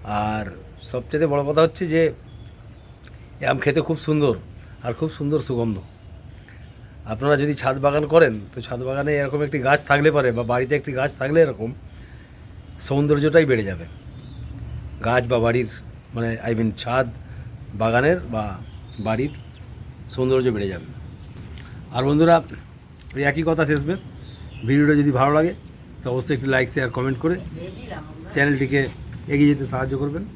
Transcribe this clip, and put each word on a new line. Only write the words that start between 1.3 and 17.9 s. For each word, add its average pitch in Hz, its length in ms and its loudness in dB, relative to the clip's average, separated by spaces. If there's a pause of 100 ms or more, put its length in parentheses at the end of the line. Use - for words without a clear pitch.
কথা 143 180 4
হচ্ছে 165 240 2
যে 160 160 4 (1400)
এই 139 60 -2
আম 131 120 4
খেতে 143 220 2
খুব 156 200 -2
সুন্দর 147 340 2 (480)
আর 120 120 -4
খুব 160 240 -4
সুন্দর 147 220 0
সুগন্ধ। 117 360 -2 (1300)
আপনারা 131 320 2
যদি 147 180 2
ছাদ 135 240 0
বাগান 143 280 2
করেন, 143 340 6 (140)
তো 127 60 -6
ছাদ 120 220 -6
বাগানে 139 340 -2
এরকম 143 260 0
একটি 147 160 -2
গাছ 139 260 4
থাকলে 143 260 6
পারে 139 220 4
বা 117 100 0
বাড়িতে 123 340 2
একটি 139 160 -2
গাছ 131 260 0
থাকলে 143 220 4
এরকম 123 320 4 (1160)
সৌন্দর্যটাই 147 560 6
বেড়ে 123 200 4
যাবে। 87 200 -6 (1200)
গাছ 120 220 4
বা 120 120 2
বাড়ির, 117 300 2 (460)
মানে, 117 220 -2 (100)
I 117 80 0
mean, 113 240 2
ছাদ 127 280 2 (680)
বাগানের 120 460 4